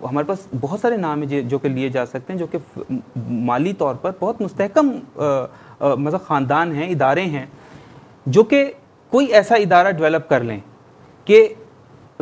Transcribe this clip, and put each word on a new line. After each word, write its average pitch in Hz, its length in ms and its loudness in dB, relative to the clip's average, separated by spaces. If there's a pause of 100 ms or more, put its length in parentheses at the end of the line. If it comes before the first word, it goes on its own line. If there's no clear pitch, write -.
हमारे 147 200 -4
पास 190 280 -6
बहुत 139 260 -6
सारे 240 160 0
नाम 156 240 -4
हैं 147 80 -6
जे-, 139 160 -4
जो 127 140 -2
कि 139 100 -4
लिए 131 220 -4
जा 127 140 -4
सकते 127 280 -10
हैं, 185 80 -6
जो 165 60 -6
कि 175 120 -6
फ-, - 440 -10 (260)
माली 123 440 -2
तौर 151 220 -2
पर 175 260 -6
बहुत 220 220 -4
मुस्तहकम, 202 480 0
अ, 240 100 -6 (200)
अ, 139 280 -2 (340)
मतलब 143 380 0
ख़ानदान 151 520 0
हैं, 151 160 -4
इदारे 147 340 0
हैं, 147 300 -6 (760)
जो 139 140 6
कि 277 220 2 (480)
कोई 269 140 4
ऐसा 226 300 4
इदारा 185 340 4
develop 160 400 0
कर 127 120 2
लें 110 180 -8 (720)
कि 214 260 6 (640)